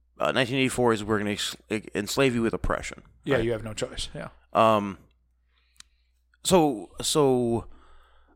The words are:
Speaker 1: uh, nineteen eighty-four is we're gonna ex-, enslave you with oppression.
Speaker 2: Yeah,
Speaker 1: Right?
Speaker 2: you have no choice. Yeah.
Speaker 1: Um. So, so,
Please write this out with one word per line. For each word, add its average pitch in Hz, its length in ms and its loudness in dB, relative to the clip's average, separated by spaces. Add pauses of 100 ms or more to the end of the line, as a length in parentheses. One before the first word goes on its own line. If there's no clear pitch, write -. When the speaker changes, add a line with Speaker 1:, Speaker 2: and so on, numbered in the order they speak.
(180)
Speaker 1:
uh, 76 140 0
nineteen 123 240 0
eighty-four 123 380 2
is 104 100 -4
we're 107 140 0
gonna 104 140 -2
ex-, - 220 -6 (400)
enslave 120 400 0
you 120 60 0
with 113 140 0
oppression. - 480 -4 (220)
Speaker 2:
Yeah, 139 120 0
Speaker 1:
Right? 113 80 0
Speaker 2:
you 117 80 -2
have 107 100 -6
no 107 120 -10
choice. - 400 -8
Yeah. - 140 -10 (260)
Speaker 1:
Um. 104 420 4 (1500)
So, 143 460 2 (120)
so, 123 640 2 (680)